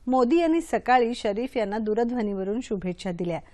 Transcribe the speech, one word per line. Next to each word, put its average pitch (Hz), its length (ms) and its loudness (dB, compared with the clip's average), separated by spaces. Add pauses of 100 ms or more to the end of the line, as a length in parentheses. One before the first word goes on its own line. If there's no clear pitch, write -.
मोदी 254 320 4
यांनी 330 220 4
सकाळी 247 540 2
शरीफ 226 420 -4
यांना 214 220 -2
दूरध्वनीवरून 214 840 -2
शुभेच्छा 185 500 -6
दिल्या. 170 280 -4 (140)